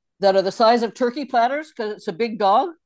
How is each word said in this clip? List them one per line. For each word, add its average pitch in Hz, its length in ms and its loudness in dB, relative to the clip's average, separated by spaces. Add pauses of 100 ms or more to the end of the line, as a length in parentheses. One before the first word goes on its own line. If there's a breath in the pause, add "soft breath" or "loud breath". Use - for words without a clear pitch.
(200)
that 190 160 2
are 190 60 4
the 185 100 -2
size 226 320 2
of 226 100 -6
turkey 247 320 -4
platters 262 480 -2
'cause 208 180 -8
it's - 160 -16
a 196 60 -6
big 226 260 -6
dog 214 300 2 (160)